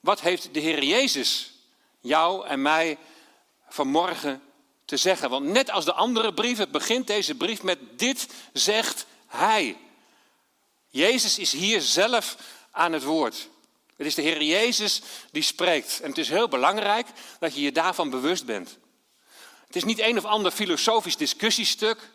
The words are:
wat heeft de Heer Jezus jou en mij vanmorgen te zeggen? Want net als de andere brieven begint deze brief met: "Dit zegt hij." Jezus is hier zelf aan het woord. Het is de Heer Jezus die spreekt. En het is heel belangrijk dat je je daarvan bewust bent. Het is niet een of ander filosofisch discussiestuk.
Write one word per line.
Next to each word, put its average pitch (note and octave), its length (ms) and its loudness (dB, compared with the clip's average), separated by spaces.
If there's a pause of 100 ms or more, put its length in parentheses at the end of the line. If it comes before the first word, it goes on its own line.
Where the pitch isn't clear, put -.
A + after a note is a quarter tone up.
wat G3+ 200 2
heeft E3 340 -2
de D3+ 60 0
Heer D3+ 220 0
Jezus E3+ 680 0 (480)
jou E3 460 2
en C#3 160 -2
mij D#3 360 2 (720)
vanmorgen D3 760 -2 (420)
te - 120 -6
zeggen? E3+ 340 2
Want C#3 160 -2
net A3 240 2
als F#3 140 0
de G3 80 0
andere A3 420 0
brieven A3 360 -2
begint B3 360 -2
deze G#3 280 -2
brief A3 280 -4
met: C3 360 -4
"Dit B3+ 280 -2 (260)
zegt G#3+ 540 0 (200)
hij." E3 500 2 (1120)
Jezus G#3 500 2
is G3 140 -2
hier F#3+ 280 0
zelf G#3+ 560 0 (340)
aan E3 220 0
het D3+ 100 -4
woord. C#3+ 460 -2 (480)
Het C#3+ 100 -8
is D3+ 80 -2
de - 80 -2
Heer D3+ 200 0
Jezus G#3 600 0 (280)
die D#3 120 -4
spreekt. - 580 0
En D#3 80 -8
het C#3 100 -6
is C#3 100 -2
heel G#3 200 2
belangrijk G3+ 580 2 (320)
dat D#3 160 -4
je C#3+ 60 -6
je C#3+ 120 0
daarvan E3 380 0
bewust C#3+ 340 -2
bent. F#3+ 340 -8 (880)
Het - 100 -10
is - 80 0
niet A3 140 0
een A3+ 200 2
of F#3 60 -4
ander G#3 280 0
filosofisch G#3 640 0
discussiestuk. G#3+ 1000 -2